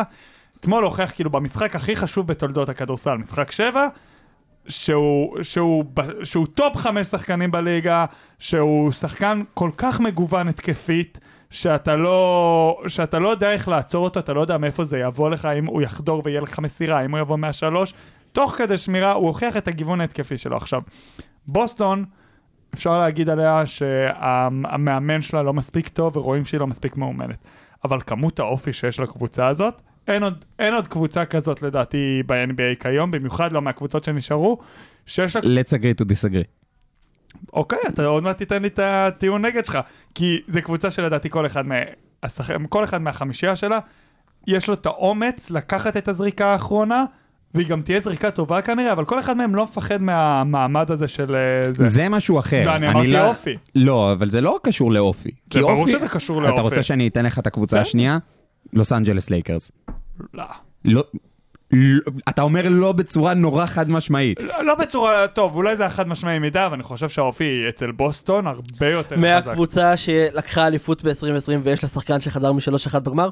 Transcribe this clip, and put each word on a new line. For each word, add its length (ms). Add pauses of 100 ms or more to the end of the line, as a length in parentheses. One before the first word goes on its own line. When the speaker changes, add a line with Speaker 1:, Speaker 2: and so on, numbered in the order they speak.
(600)
Speaker 1:
אתמול 240
הוכיח, 260
כאילו, 200
במשחק 460
הכי 200
חשוב 300
בתולדות 420
הכדורסל, 480
משחק 340
שבע, 380 (800)
שהוא, 760
שהוא 420 (100)
ב-, 300
שהוא 220
טופ 300
חמש 300
שחקנים 440
בליגה, 540 (340)
שהוא 540
שחקן 500 (120)
כל 220
כך 240
מגוון 480
התקפית, 720 (300)
שאתה 460
לא, 920
שאתה 300
לא 100
יודע 240
איך 160
לעצור 360
אותו, 160
אתה 120
לא 80
יודע 180
מאיפה 260
זה 140
יבוא 320
לך, 140
אם 220
הוא 160
יחדור 420
ויהיה 160
לך 180
מסירה, 460
אם 60
הוא 100
יבוא 160
מהשלוש, 580 (380)
תוך 260
כדי 200
שמירה, 340
הוא 140
הוכיח 300
את 120
הגיוון 320
ההתקפי 380
שלו. 180
עכשיו, 260 (640)
בוסטון, 580 (680)
אפשר 240
להגיד 300
עליה 380
שהמאמן 1600
שלה 200
לא 100
מספיק 360
טוב, 280
ורואים 280
שהיא 160
לא 60
מספיק 300
מאומנת. 420 (460)
אבל 220
כמות 340
האופי 320
שיש 280
לקבוצה 480
הזאת, 340 (260)
אין 140
עוד, 220 (140)
אין 160
עוד 140
קבוצה 360
כזאת 380
לדעתי 640
ב-N 240
B 280
A 40
כיום, 280
במיוחד 420
לא 100
מהקבוצות 420
שנשארו, 540 (480)
שיש 300
לה 60
Speaker 2:
Let's 360
agree 260
to 40
disagree. 380 (1040)
Speaker 1:
אוקיי, 260 (100)
אתה 180
עוד 160
מעט 160
תיתן 240
לי 60
את 140
הטיעון 600
נגד 200
שלך, 140 (360)
כי 340
זה 120
קבוצה 300
שלדעתי 400
כל 160
אחד 200
מה-, 80 (480)
השח-, 280 (180)
כל 160
אחד 180
מהחמישייה 540
שלה, 220 (680)
יש 220
לו 60
את 120
האומץ 640
לקחת 460
את 120
הזריקה 380
האחרונה, 580 (500)
והיא 120
גם 160
תהיה 180
זריקה 300
טובה 320
כנראה, 300
אבל 120
כל 160
אחד 160
מהם 180
לא 100
מפחד 380
מהמעמד 880
הזה 180
של, 280
אה, 360
זה. 120
Speaker 2:
זה 240
משהו 300
אחר. 280
Speaker 1:
ואני 220
Speaker 2:
אני 60
Speaker 1:
אמרתי 180
Speaker 2:
לא, 160
Speaker 1:
אופי. 280 (180)
Speaker 2:
לא, 380
אבל 180
זה 100
לא 220
קשור 300
לאופי. 380
Speaker 1:
זה 40 (160)
Speaker 2:
כי 100
Speaker 1:
ברור 200
Speaker 2:
אופי, 120
Speaker 1:
שזה 160
קשור 320
Speaker 2:
אתה 80
Speaker 1:
לאופי. 140
Speaker 2:
רוצה 200
שאני 260
אתן 160
לך 140
את 80
הקבוצה 300
Speaker 1:
בסדר. 120
Speaker 2:
השנייה? 300 (540)
לוס 200
אנג'לס 380
לייקרס. 400 (640)
Speaker 1:
לא. 100 (400)
Speaker 2:
לא, 200 (680)
לא, 280 (280)
אתה 140
אומר 260
לא 240
בצורה 420
נורא 320
חד 240
משמעית. 520
Speaker 1:
לא, 220
לא 100
בצורה, 540
טוב, 280
אולי 200
זה 100
החד 220
משמעי 300
מידה, 280
אבל 80
אני 80
חושב 260
שהאופי 600
אצל 220
בוסטון 560
הרבה 440
יותר 260
חזק. 60
Speaker 3:
מהקבוצה 760
שלקחה 720
אליפות 380
בעשרים 300
עשרים 280
ויש 200
לה 60
שחקן 320
שחזר 320
משלוש 340
אחד 180
בגמר? 280